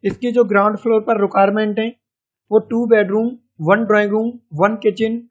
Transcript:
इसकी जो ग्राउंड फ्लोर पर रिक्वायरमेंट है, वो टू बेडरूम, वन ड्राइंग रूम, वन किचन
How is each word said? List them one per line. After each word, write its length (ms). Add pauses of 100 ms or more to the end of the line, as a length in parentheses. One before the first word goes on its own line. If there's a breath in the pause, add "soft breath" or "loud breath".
इसकी 280
जो 140
ग्राउंड 340
फ्लोर 240
पर 180
रिक्वायरमेंट 580
है, 100 (640)
वो 100
टू 260
बेडरूम, 440 (320)
वन 220
ड्राइंग 260
रूम, 220 (220)
वन 280
किचन 480